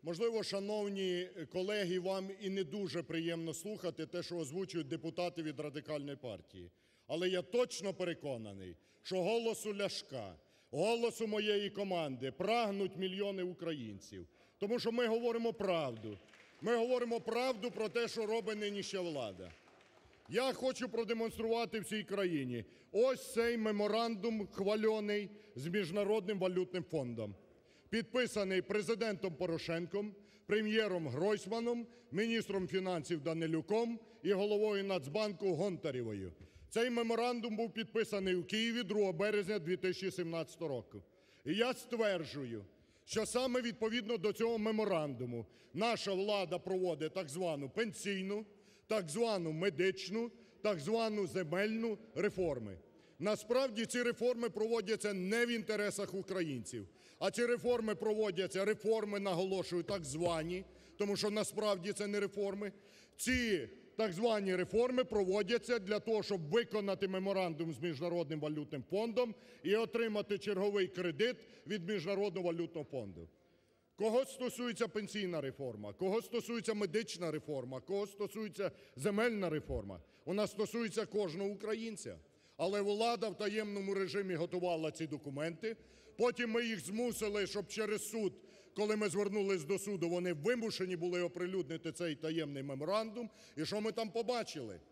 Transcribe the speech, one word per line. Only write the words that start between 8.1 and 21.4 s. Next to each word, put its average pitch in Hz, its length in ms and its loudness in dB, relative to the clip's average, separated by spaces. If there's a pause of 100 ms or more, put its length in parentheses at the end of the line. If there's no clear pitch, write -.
що 185 200 0
голосу 220 540 0
Ляшка, 127 580 -4 (360)
голосу 226 560 2
моєї 208 440 2
команди 165 600 -2
прагнуть 196 680 0
мільйони 190 460 -2
українців. 120 840 -6 (320)
Тому 208 200 0
що 233 140 0
ми 240 140 2
говоримо 233 460 2
правду. 131 680 0 (440)
Ми 233 140 2
говоримо 240 440 2
правду 233 500 0
про 214 180 -2
те, 233 200 0
що 226 180 -2
робить 220 320 -2
нинішня 202 420 -2
влада. 110 500 -4 (760)
Я 240 240 2
хочу 254 360 -2
продемонструвати 226 920 0